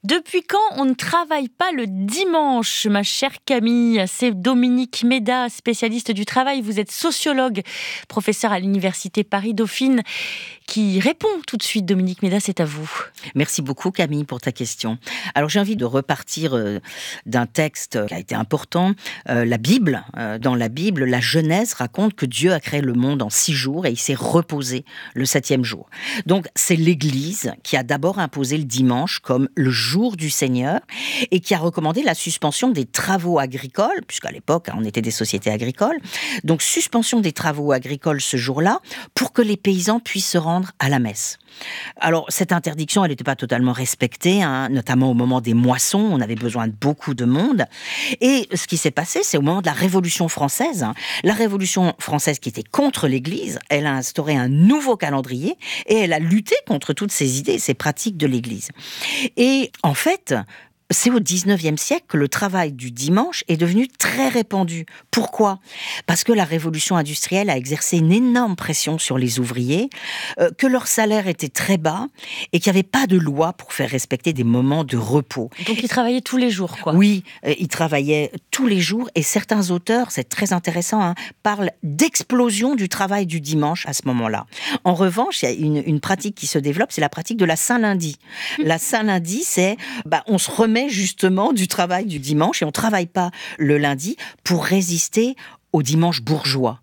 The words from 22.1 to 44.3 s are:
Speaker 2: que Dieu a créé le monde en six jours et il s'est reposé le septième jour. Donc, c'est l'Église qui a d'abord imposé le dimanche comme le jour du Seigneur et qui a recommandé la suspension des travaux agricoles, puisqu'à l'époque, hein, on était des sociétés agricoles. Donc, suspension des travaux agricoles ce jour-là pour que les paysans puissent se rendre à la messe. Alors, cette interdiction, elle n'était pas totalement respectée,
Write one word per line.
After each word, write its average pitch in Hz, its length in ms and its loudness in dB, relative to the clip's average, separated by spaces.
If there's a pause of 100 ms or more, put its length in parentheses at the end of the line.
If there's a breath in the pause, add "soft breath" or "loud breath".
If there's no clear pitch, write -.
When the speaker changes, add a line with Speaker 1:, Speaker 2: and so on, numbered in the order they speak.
Speaker 2:
que 185 120 -2
Dieu 151 260 2
a 156 80 2
créé 147 220 -2
le 127 100 0
monde 127 300 2
en 107 80 -2
six - 220 0
jours 139 340 -2
et 127 40 4
il 120 80 -4
s'est 139 160 -2
reposé 127 720 -2 (300 loud breath)
le 123 100 -2
septième 131 400 2
jour. 113 240 -8 (380 loud breath)
Donc, 185 280 2
c'est - 220 2
l'Église 151 760 0 (120)
qui - 120 0
a 131 60 2
d'abord 147 380 -2
imposé 143 380 -2
le 151 60 -2
dimanche 127 540 0
comme 131 380 0
le 131 140 2
jour 160 460 0
du 156 120 -4
Seigneur 135 520 0 (500 loud breath)
et 185 100 2
qui 202 140 0
a 170 40 0
recommandé 170 440 0
la 190 120 2
suspension 165 540 -2
des 151 160 0
travaux 175 540 0
agricoles, 135 680 -2
puisqu'à - 240 -8
l'époque, 156 380 -2
hein, - 80 -8
on 110 80 -4
était 107 160 -2
des 113 100 -2
sociétés 107 400 -2
agricoles. 127 480 -2 (460 loud breath)
Donc, 156 160 2
suspension 233 600 0
des 170 120 0
travaux 147 400 0
agricoles 139 480 0
ce - 160 -2
jour-là 156 440 2 (340 loud breath)
pour - 180 -2
que - 80 4
les 208 160 4
paysans 196 420 0
puissent - 300 -4
se 175 100 2
rendre 170 200 2 (220)
à 139 80 2
la 139 100 4
messe. 110 400 -4 (600 loud breath)
Alors, 165 300 2
cette - 200 -2
interdiction, 160 540 0
elle 160 80 2
n'était 131 100 -6
pas 135 140 -2
totalement 123 360 2
respectée, 131 720 0